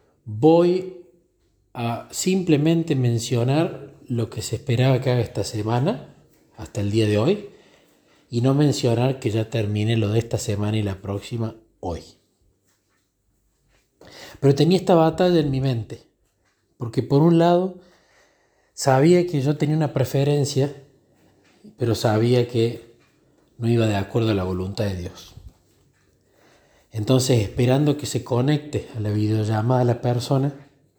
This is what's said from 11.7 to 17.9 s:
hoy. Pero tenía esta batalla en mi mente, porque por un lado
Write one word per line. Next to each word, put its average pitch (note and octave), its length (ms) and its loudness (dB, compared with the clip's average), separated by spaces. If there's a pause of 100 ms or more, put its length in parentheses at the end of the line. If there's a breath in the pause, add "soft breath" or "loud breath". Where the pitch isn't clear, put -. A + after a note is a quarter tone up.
hoy. E2+ 240 -10 (2500 loud breath)
Pero C#3 140 6
tenía D#3+ 220 4
esta F#3 160 2
batalla E3 460 2
en D3 120 -2
mi C3 100 -2
mente, B2 420 -4 (720)
porque A#2+ 260 -4
por C#3 200 2
un E3 180 6
lado F3 400 2 (920 soft breath)